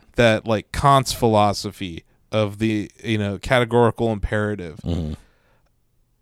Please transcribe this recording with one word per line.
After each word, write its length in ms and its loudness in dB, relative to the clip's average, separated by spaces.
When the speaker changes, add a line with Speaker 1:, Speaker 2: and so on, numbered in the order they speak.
Speaker 1:
That, 320 4
like, 240 -2
Kant's 420 2
philosophy 880 0
of 260 -2
the, 320 -2
you 140 -2
know, 200 -4
categorical 760 2
imperative. 720 -4
Speaker 2:
Mm-hmm. 300 -4